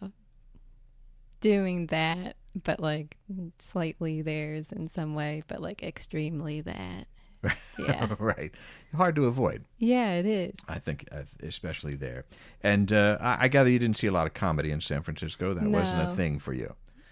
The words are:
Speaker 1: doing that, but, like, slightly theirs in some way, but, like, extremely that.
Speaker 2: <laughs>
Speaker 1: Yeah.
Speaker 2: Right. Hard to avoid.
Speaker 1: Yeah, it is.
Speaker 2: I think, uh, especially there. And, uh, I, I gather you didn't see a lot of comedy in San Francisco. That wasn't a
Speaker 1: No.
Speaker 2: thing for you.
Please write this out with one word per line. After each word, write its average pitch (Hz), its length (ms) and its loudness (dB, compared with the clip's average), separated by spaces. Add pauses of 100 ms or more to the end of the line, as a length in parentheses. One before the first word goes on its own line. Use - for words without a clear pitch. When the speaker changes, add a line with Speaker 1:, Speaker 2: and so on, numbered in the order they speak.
(1400)
Speaker 1:
doing 190 460 2
that, 165 500 -2 (260)
but, - 180 -2
like, 151 360 -2 (420)
slightly 160 640 -4
theirs 156 500 -6
in 160 160 -8
some 156 260 -4
way, 151 340 -4
but, - 120 -8
like, 175 220 -8
extremely 151 800 -6
that. 90 440 -10 (360)
Speaker 2:
<laughs> - 140 0 (220)
Speaker 1:
Yeah. 110 420 -2
Speaker 2:
Right. 107 340 -2 (400)
Hard 170 220 2
to 147 80 4
avoid. 120 400 2 (140)
Speaker 1:
Yeah, 233 340 4
it 175 140 0
is. 202 280 -2 (140)
Speaker 2:
I 165 100 -4
think, - 320 -6
uh, 73 120 -8 (200)
especially 78 540 -6
there. 64 280 -8 (380)
And, 101 300 4
uh, 104 280 6
I, 123 240 2
I 131 40 6
gather 135 220 8
you 123 100 6
didn't 117 160 2
see - 100 0
a 98 60 4
lot 85 160 4
of - 60 -6
comedy 78 360 0
in 76 100 -2
San 76 220 -2
Francisco. 80 520 -4
That 87 140 -2
wasn't 85 340 2
a - 60 2
Speaker 1:
No. - 60 -4
Speaker 2:
thing 78 240 0
for 71 140 -8
you. 62 240 -6 (360)